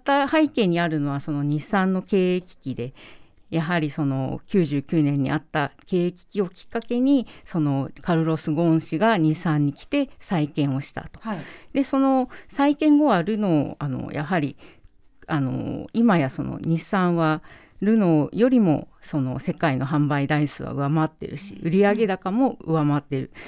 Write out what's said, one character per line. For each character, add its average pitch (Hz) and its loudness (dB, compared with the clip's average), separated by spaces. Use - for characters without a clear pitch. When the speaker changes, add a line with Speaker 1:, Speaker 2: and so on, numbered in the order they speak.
Speaker 1:
た 277 2
背 311 2
景 226 0
に 170 2
あ 170 0
る 156 -2
の 143 -2
は、 143 -4
そ - -6
の、 143 -2
日 147 -2
産 190 0
の 185 -2
経 185 0
営 180 -2
危 - -16
機 131 -10
で、 123 -8
や 165 0
は 170 -2
り 151 -2
そ 147 -4
の、 131 -2
九 185 2
十 139 -2
九 165 0
年 143 2
に 135 -2
あ 147 0
っ 151 -6
た 147 -4
経 175 0
営 180 -4
危 - -20
機 202 -2
を 180 -4
き - -20
っ - -20
か 233 -6
け 240 -4
に、 262 2
そ 170 -4
の、 139 0
カ 170 0
ル 165 2
ロ 160 0
ス・ - -6
ゴ 160 0
ー 165 4
ン 160 4
氏 160 -6
が 220 4
日 156 2
産 151 0
に 143 0
来 - -20
て 285 -2
再 151 -2
建 143 -2
を 135 -4
し - -12
た - -10
と。 - -18
Speaker 2:
は 214 -8
い。 - -8
Speaker 1:
で、 269 0
そ 269 0
の 262 2
再 285 2
建 294 4
後 302 4
は 190 4
ル 208 -2
ノ 170 0
ー、 - -16
あ 143 -6
の、 127 -6
や 143 -6
は 165 -2
り、 143 -4
あ 151 -2
の、 - -4
今 220 4
や 135 0
そ - -8
の 131 -8
日 165 -2
産 180 0
は 156 0
ル 214 2
ノ 165 4
ー - -10
よ 226 4
り 247 6
も 165 2
そ 143 -4
の 127 -4
世 - -6
界 135 -2
の 135 -2
販 147 0
売 139 0
台 147 0
数 - -14
は - -8
上 139 -2
回 156 2
っ - -2
て - -16
る 143 -10
し、 - -16
Speaker 2:
う - -4
ん。 165 0
Speaker 1:
売 190 4
上 208 4
高 190 -4
も 247 0
上 160 0
回 147 2
っ 147 -4
て 135 -6
る - -8